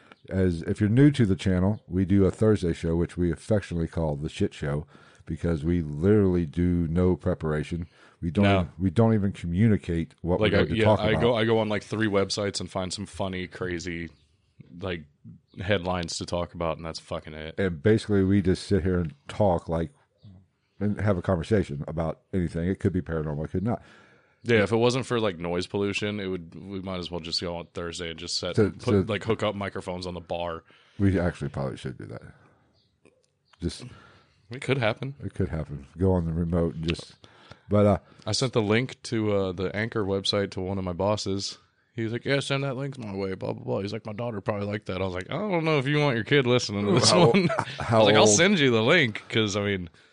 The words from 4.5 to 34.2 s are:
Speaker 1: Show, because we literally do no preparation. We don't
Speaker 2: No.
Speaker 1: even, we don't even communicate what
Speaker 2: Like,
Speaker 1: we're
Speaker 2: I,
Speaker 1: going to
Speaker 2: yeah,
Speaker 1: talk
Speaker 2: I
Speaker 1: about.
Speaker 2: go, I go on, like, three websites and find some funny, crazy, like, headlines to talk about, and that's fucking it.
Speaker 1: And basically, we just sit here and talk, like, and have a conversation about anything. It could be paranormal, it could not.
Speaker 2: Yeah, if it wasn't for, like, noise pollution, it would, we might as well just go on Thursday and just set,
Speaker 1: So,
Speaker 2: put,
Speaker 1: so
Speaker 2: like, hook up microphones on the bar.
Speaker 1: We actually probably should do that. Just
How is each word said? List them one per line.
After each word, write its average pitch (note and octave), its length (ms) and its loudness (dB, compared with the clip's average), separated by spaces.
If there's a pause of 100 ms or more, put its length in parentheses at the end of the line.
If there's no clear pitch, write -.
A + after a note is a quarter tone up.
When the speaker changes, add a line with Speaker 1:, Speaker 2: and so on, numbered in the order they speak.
Speaker 1:
Show, D2 320 -6 (400)
because E2 380 -4
we F2 180 2
literally F2+ 640 2
do F2 420 0
no F2+ 280 2
preparation. E2 720 -4 (340)
We F2 80 -2
don't G2+ 140 2
Speaker 2:
No. G2 160 4
Speaker 1:
even, E2+ 80 -4 (100)
we F#2 120 0
don't A2 240 4
even G2+ 180 0
communicate F2 920 0
what F2 180 0
Speaker 2:
Like, G#2+ 120 4
Speaker 1:
we're G2+ 60 4
Speaker 2:
I, G#2 40 4
Speaker 1:
going - 120 0
to - 40 0
Speaker 2:
yeah, G#2+ 60 4
Speaker 1:
talk G#2 160 4
Speaker 2:
I G#2+ 100 0
Speaker 1:
about. G#2 100 2
Speaker 2:
go, A#2 160 2
I A2 80 2
go A2+ 140 2
on, A2 100 0
like, G#2 140 -2
three A2 260 -2
websites G2 520 0
and F2+ 100 -10
find F#2 220 -4
some G2 140 -8
funny, F#2 420 -8
crazy, E2+ 600 -6 (720)
like, F2+ 240 -6 (560)
headlines F2 580 -2
to F#2 80 -6
talk E2+ 280 -4
about, E2 220 -2
and E2 100 -12
that's D#2+ 140 -10
fucking D#2+ 340 -12
it. D#2 240 -12
Speaker 1:
And F2+ 240 -2
basically, G#2+ 400 4
we F#2+ 200 6
just F2+ 260 0
sit F#2+ 160 2
here F#2 160 2
and D#2+ 120 -4 (140)
talk, F#2 420 0
like, E2 220 -2 (920)
and G2+ 160 -2
have G2 200 2
a E2+ 40 -6
conversation E2+ 640 0
about D#2+ 340 -6 (120)
anything. E2+ 340 -2
It F#2+ 140 -2
could G2 140 0
be F2+ 80 -2
paranormal, D#2 420 -6
it - 60 -10
could F#2 120 -4
not. A2+ 200 -4 (640)
Speaker 2:
Yeah, A2+ 180 4
if G2 100 0
it A2+ 40 2
wasn't A#2+ 280 2
for, A#2+ 160 -2
like, G2 180 -2
noise F2 280 -4
pollution, G#2 520 -4
it G2 80 -6
would, F2 280 -8
we F#2+ 260 -10
might F#2+ 160 -8
as E2+ 140 -8
well E2+ 100 -6
just E2 220 -6
go F2 140 -6
on E2+ 180 -12
Thursday E2+ 340 -8
and D#2+ 100 -10
just F2 200 -8
set, F2+ 180 -4
Speaker 1:
So, G#2 140 4
Speaker 2:
put, - 120 -16
Speaker 1:
so G#2 240 2
Speaker 2:
like, G2+ 180 -4
hook A2 180 -2
up G#2+ 120 -2
microphones F#2+ 520 -8
on F2+ 80 -8
the E2+ 60 -8
bar. E2+ 440 -6 (340)
Speaker 1:
We F#2+ 220 4
actually D#2+ 300 -2
probably C2+ 260 -6
should B1+ 220 -12
do G#1+ 80 -14
that. A#1 160 -14 (1400)
Just - 240 -6 (640)